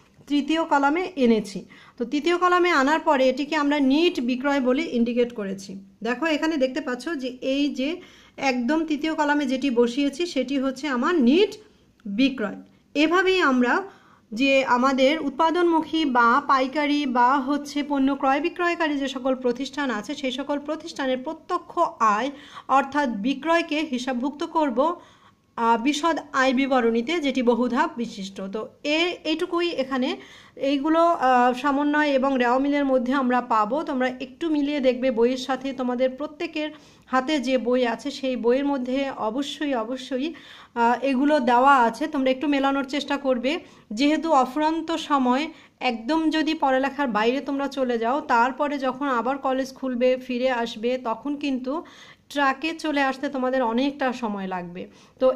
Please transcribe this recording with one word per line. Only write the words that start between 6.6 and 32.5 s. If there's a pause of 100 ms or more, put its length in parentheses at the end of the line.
পাচ্ছ
যে
এই
যে (360)
একদম
তৃতীয়
কলামে
যেটি
বসিয়েছি
সেটি
হচ্ছে
আমার
নিট (480)
বিক্রয়। (380)
এভাবেই
আমরা (500)
যে
আমাদের
উৎপাদনমুখী
বা
পাইকারি
বা
হচ্ছে
পণ্য
ক্রয়
বিক্রয়কারী
যে
সকল
প্রতিষ্ঠান
আছে,
সেই
সকল
প্রতিষ্ঠানের
প্রত্যক্ষ (200)
আয় (360)
অর্থাৎ
বিক্রয়কে (120)
হিসাবভুক্ত
করব, (580)
আহ,
বিশদ (160)
আয়
বিবরণীতে,
যেটি
বহুধাপ
বিশিষ্ট।
তো (140)
এ-,
এইটুকুই
এখানে, (380)
এইগুলো,
আহ,
সমন্বয়
এবং
রেওয়া